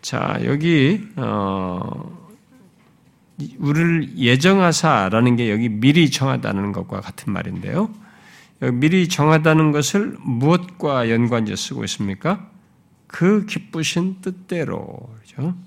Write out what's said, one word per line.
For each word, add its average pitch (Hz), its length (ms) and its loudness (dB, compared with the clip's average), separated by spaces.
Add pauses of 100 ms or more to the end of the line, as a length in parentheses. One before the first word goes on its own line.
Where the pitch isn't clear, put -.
자, - 420 -4
여기, 151 720 2
어, 98 1040 -6 (1400)
우리를 160 600 0
예정하사라는 123 1200 4
게 117 120 0
여기 113 200 0
미리 135 420 4
정하다는 107 640 -2
것과 92 260 -8
같은 - 320 -10
말인데요. 92 580 -4 (720)
여기 127 140 -2
미리 160 320 2
정하다는 156 640 4
것을 147 480 -2
무엇과 139 920 0
연관지어 113 460 0
쓰고 113 300 -8
있습니까? 110 640 -4 (580)
그 196 380 0
기쁘신 180 760 -4
뜻대로, - 880 -8 (120)
그죠? 170 340 -6 (120)